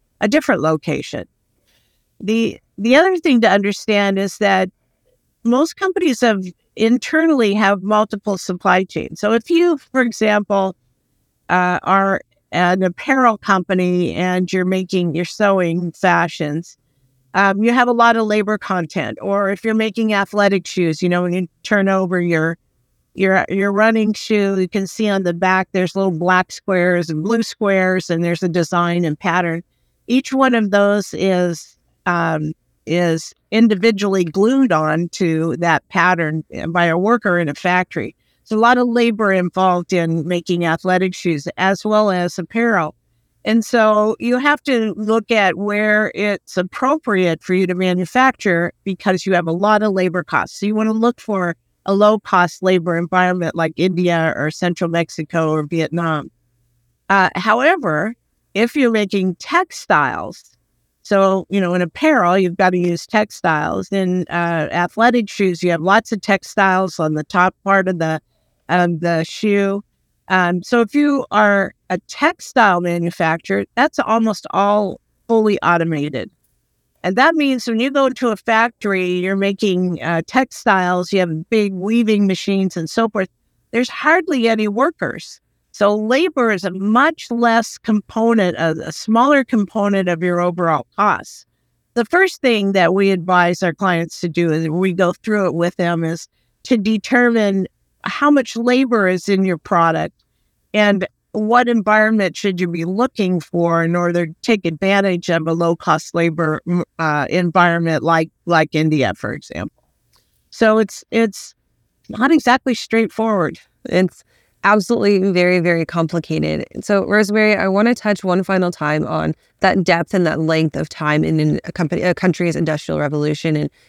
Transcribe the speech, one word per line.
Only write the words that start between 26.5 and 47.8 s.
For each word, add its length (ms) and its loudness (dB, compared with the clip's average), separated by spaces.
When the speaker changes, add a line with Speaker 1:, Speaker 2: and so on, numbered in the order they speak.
Speaker 1:
squares 580 0
and 140 -6
blue 200 0
squares, 640 -2
and 140 0
there's 200 -2
a 60 0
design 540 0
and 160 -2
pattern. 440 -2
Each 240 0
one 240 2
of 160 0
those 420 2
is, 640 -2
um, 480 -2
is 480 -2
individually 720 2
glued 480 2
on 380 0
to 480 -2
that 320 -2
pattern 540 0
by 160 0
a 120 0
worker 400 0
in 100 -2
a 60 -6
factory. 640 -4
There's 100 -2
a 40 2
lot 180 4
of 80 0
labor 440 0
involved 640 0
in 340 -2
making 380 -2
athletic 480 0
shoes 340 -4
as 280 -2
well 240 2
as 300 -2
apparel. 560 -2
And 180 2
so 560 2
you 200 -2
have 240 0
to 340 0
look 320 -2
at 260 2
where 600 0
it's 420 -4
appropriate 840 -2
for 100 -2
you 140 2
to 80 -4
manufacture 960 0